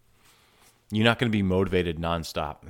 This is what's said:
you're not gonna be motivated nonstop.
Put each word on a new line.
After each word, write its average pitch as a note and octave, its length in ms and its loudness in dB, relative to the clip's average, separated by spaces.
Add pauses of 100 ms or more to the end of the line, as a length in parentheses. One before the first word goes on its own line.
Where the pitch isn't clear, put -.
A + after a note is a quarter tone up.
(960)
you're A2 80 2
not A#2 140 4
gonna A#2+ 120 0
be G#2+ 120 2
motivated F#2 560 0
nonstop. E2 580 -4 (140)